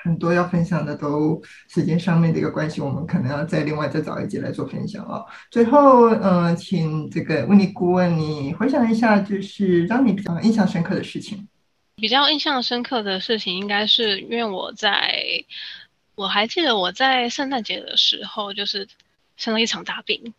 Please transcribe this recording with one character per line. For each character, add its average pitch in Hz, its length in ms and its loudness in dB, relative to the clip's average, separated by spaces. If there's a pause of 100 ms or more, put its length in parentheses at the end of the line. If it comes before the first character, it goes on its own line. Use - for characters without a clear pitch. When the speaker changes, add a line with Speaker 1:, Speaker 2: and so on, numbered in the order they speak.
Speaker 1:
很 165 120 0
多 170 140 0
要 175 160 2
分 175 160 2
享 156 220 0
的 147 100 -6
都， 151 460 -2 (260)
时 170 160 0
间 160 160 2
上 165 180 2
面 165 140 4
的 156 80 0
一 - 20 0
个 156 80 0
关 151 200 -4
系， 156 100 -8
我 139 100 -4
们 139 160 -6
可 - 140 -2
能 127 100 -2
要 147 140 -4
再 156 220 -2
另 151 100 -4
外 151 140 -4
再 151 100 -4
找 - 220 -6
一 - 40 -4
集 - 120 -6
来 - 120 -6
做 - 160 -6
分 - 220 -6
享 - 160 -10
啊。 - 180 -10 (280)
最 233 160 4
后， 262 460 8
呃， 175 440 4
请 160 540 -2
这 170 120 -4
个 - 260 -2
温 202 120 8
妮 190 80 4
顾 175 240 0
问 180 260 4
你 151 360 -4
回 233 160 0
想 262 200 2
一 226 60 2
下， 220 240 4
就 196 220 -2
是 180 440 2
让 240 220 2
你 190 60 4
比 - 100 -4
较 170 160 -4
印 220 140 4
象 220 120 4
深 175 160 0
刻 180 140 -2
的 - 80 -4
事 - 160 -10
情。 - 260 -12 (520)
Speaker 2:
比 214 100 0
较 277 220 4
印 302 100 0
象 269 240 -2
深 240 180 -4
刻 240 220 -4
的 196 160 -4
事 220 180 -2
情， 185 200 -6
应 202 100 -6
该 208 180 0
是 208 360 0
因 - 80 -14
为 233 160 -4
我 185 260 -6
在， - 500 -2 (920)
我 196 120 -6
还 202 180 0
记 349 160 -4
得 262 160 0
我 180 140 -2
在 254 380 0
圣 269 200 -6
诞 262 140 -4
节 185 160 -8
的 - 180 -10
时 - 280 0
候， 202 280 -8
就 202 120 -6
是 196 220 -6 (500)
生 - 160 -4
了 220 80 2
一 233 40 2
场 214 180 -6
大 - 200 -10
病。 226 360 -8